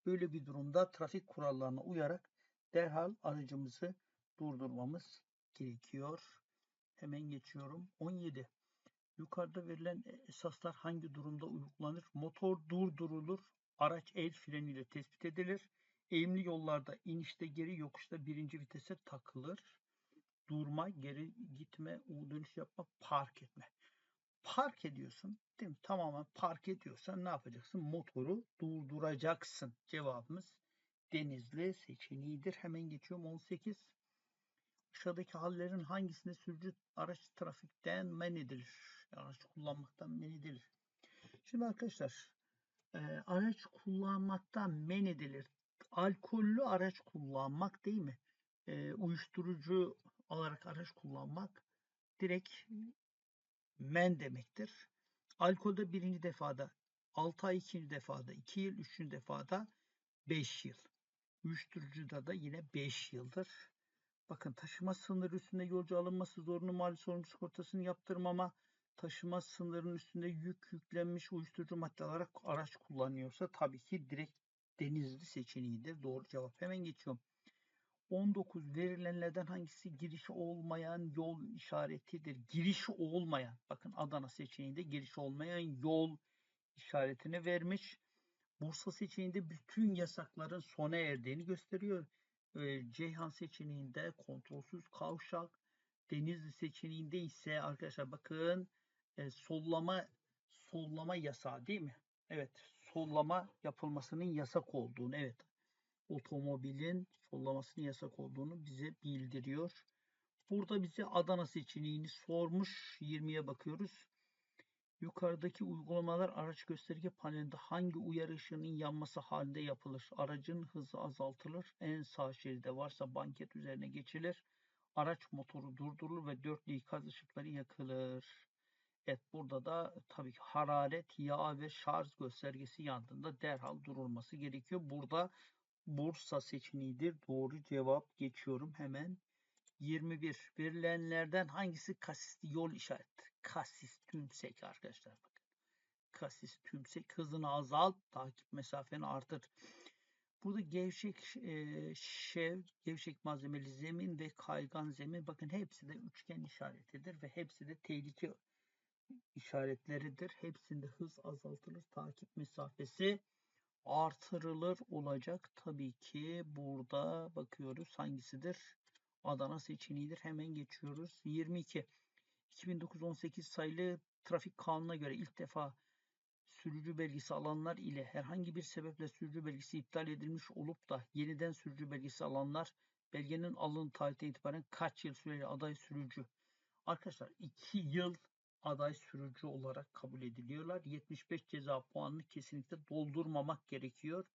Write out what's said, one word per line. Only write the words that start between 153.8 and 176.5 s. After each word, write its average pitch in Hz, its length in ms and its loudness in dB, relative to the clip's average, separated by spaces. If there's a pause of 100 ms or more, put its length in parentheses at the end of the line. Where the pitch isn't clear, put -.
ve 151 180 -4
kaygan 151 540 -2
zemin. 147 360 -4
Bakın 156 240 -4
hepsi 180 380 -4
de 147 40 -8
üçgen 165 500 -8
işaretidir 143 800 -10
ve 147 60 -6
hepsi 147 400 -8
de 160 80 -10
tehlike 147 580 -4 (1000)
işaretleridir. 139 920 -2
Hepsinde 147 580 -6
hız 160 380 -8
azaltılır, 156 680 -8
takip - 460 -10
mesafesi 147 840 0 (640)
artırılır 160 920 4 (120)
olacak. 151 640 -2
Tabii 143 380 -4
ki 160 540 -4
burada 143 880 0
bakıyoruz 139 640 -6
hangisidir? 139 600 -4 (640)
Adana 143 340 2
seçeneğidir. 147 580 -4
Hemen 156 300 -4
geçiyoruz. 151 760 -6
Yirmi 160 360 2
iki. - 260 -2 (640)
İki - 180 -8
bin 175 120 2
dokuz 170 220 -6
on 165 120 0
sekiz 165 320 -4
sayılı 165 540 0 (240)
trafik 175 320 2
kanununa 165 400 2
göre 147 180 -2
ilk - 240 -4
defa 147 360 -2 (760)